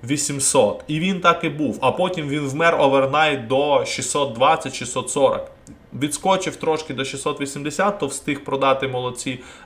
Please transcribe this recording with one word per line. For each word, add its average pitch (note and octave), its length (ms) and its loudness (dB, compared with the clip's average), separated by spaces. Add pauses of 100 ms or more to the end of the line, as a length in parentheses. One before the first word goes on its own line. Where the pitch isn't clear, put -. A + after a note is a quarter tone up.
вісімсот. C3+ 840 0
І D3+ 120 -2
він F#3 200 0
так E3+ 240 2
і E3 40 0
був. C#3+ 320 -2
А B2+ 120 2
потім F3 360 -2
він D3 120 -2
вмер D3+ 400 2
овернайт C3+ 680 4
до C3+ 380 4
шістсот - 480 -2
двадцять, C3 420 2
шістсот B2 360 -6
сорок. C3 400 2 (420)
Відскочив D#3 640 -2
трошки D#3 380 -2
до C3+ 100 -4
шістсот C#3 360 -6
вісімдесят, D3 580 -2
то - 80 -2
встиг C#3 380 -4
продати, C3+ 440 0
молодці. B2 500 -6 (280)